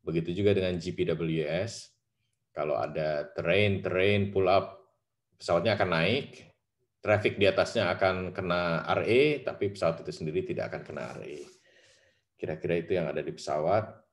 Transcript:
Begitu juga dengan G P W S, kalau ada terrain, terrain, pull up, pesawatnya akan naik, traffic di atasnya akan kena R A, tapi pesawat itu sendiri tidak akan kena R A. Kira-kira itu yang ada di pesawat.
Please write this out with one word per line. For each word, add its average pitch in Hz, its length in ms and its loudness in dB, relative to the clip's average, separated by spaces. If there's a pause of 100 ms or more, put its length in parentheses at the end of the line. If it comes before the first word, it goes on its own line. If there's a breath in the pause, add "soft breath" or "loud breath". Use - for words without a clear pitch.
Begitu 87 400 -2
juga 101 80 6
dengan 92 240 2
G 87 160 -6
P 87 160 -2
W 80 400 0
S, 92 400 -4 (640)
kalau 73 240 -2
ada 76 560 -4
terrain, 95 480 2
terrain, 95 480 2
pull 95 200 2
up, - 360 2 (560)
pesawatnya 95 400 2
akan 95 120 2
naik, 101 600 0 (480)
traffic 101 400 2
di 98 80 6
atasnya 92 480 2
akan 92 400 0
kena 87 480 0
R 90 240 0
A, 123 140 6 (300)
tapi - 200 -2
pesawat 82 320 -2
itu - 80 -8
sendiri 80 320 -4
tidak 82 240 -6
akan - 160 -10
kena 64 320 -10
R - 80 -12
A. 73 140 -12 (1000 soft breath)
Kira-kira 82 400 -4
itu 85 160 -2
yang 85 160 0
ada 76 160 -4
di - 80 -6
pesawat. 82 560 0 (240)